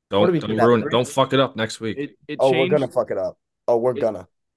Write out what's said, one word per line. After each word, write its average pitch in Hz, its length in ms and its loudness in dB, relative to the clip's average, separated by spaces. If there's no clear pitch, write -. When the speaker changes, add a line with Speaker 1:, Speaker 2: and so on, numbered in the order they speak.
Speaker 1:
Don't, 98 100 2
Speaker 2:
What 143 80 4
do 185 40 2
we 160 80 0
Speaker 1:
don't 107 160 -4
Speaker 2:
do - 0 -
now? 117 120 4
Speaker 1:
ruin 117 140 4
it. - 80 -4
Don't 123 180 0
fuck 131 240 0
it 135 80 2
up 131 160 0
next 110 240 -6
week. 113 220 -6
Speaker 3:
It, - 160 -12
it - 120 -8
Speaker 2:
Oh, 135 120 4
Speaker 3:
changed, - 20 2
Speaker 2:
we're 175 140 0
gonna 143 200 0
fuck 117 220 -4
it 101 80 -4
up. 92 200 -8
Oh, 120 100 2
we're 123 160 0
Speaker 3:
it, 120 140 -2
Speaker 2:
gonna. 92 200 -8